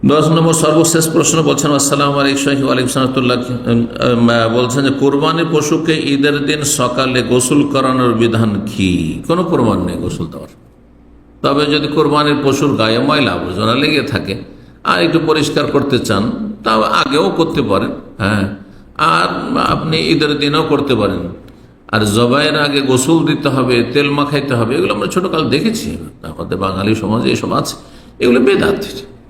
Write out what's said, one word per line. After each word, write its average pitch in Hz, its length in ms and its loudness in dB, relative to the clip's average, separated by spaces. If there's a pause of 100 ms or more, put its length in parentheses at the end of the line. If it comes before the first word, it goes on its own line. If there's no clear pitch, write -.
দশ 147 220 4
নম্বর 165 260 4
সর্বশেষ 160 560 2
প্রশ্ন 160 340 2
বলছেন, 143 280 2
আসসালামু 143 480 0
আলাইকুম 139 240 0
শাইখ। 139 200 0
ওয়ালাইকুম 127 280 0
সালাম 131 240 0
রাহমাতুল্লাহ। 123 560 -2
উম, 117 140 2 (680)
উম, - 0 -
বলছেন 123 320 0
যে 135 40 2
কোরবানির 147 640 0
পশুকে 156 420 0
ঈদের 143 520 0
দিন 151 180 -2
সকালে 127 580 0
গোসল 123 420 2
করানোর 127 500 0
বিধান 110 480 2 (160)
কি? 87 500 0
কোনো 175 160 0
প্রমাণ 113 420 0
নেই 90 100 -4
গোসল 85 300 -6
দেওয়ার। 71 220 -14 (920)
তবে 139 240 0
যদি 147 220 -2
কোরবানির 147 560 2
পশুর 135 320 2
গায়ে 110 240 2
ময়লা 139 320 2
আবর্জনা 92 440 -2
লেগে 147 280 0
থাকে - 400 -6 (400)
আর 180 180 0
একটু 160 240 2
পরিষ্কার 147 420 0
করতে 123 320 0
চান, 104 540 -2 (100)
তা 110 80 0
আগেও 143 580 0
করতে 160 320 -2
পারেন। 104 300 0 (260)
হ্যাঁ, 101 380 -2 (420)
আর 170 600 0
আপনি 160 400 -2
ঈদের 151 420 0
দিনেও 147 240 0
করতে 135 320 0
পারেন। 98 240 0 (720)
আর 107 140 2
জবাইয়ের 127 540 2
আগে 143 220 0
গোসল 135 440 2
দিতে 147 240 0
হবে, 127 340 2 (100)
তেল 143 160 2
মাখাইতে 143 460 -2
হবে, 117 200 0
এগুলো 196 180 0
আমরা 202 140 -2
ছোটকাল 165 420 -2
দেখেছি, - 480 -2 (260)
আমাদের 87 340 -8
বাঙালি 95 380 -2
সমাজে 110 340 -2
এসব 117 220 -2
আছে, - 240 -2 (440)
এগুলো 120 200 4
বেদাত। - 760 0 (160)